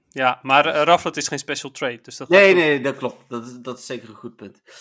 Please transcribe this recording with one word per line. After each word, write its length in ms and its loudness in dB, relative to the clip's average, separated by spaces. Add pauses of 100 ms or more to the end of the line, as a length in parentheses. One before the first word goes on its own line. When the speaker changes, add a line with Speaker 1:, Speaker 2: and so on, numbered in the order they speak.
Speaker 1:
Ja, 320 0
maar, 240 4
eh, 80 -2
Speaker 2:
Dus 100 0
Speaker 1:
Rufflet 340 2
is 100 -6
geen 120 -8
special 320 -10
trait. 340 -10
Dus 120 -18
dat 120 -10
Speaker 2:
Nee, 100 6
Speaker 1:
gaat 120 6
goed. 60 2
Speaker 2:
nee, 240 0
dat 160 -4
klopt. 320 -12
Dat 160 -10
is, 80 -18
dat 240 -14
is 80 -20
zeker 240 -14
een 60 -20
goed 200 -18
punt. 260 -20 (200)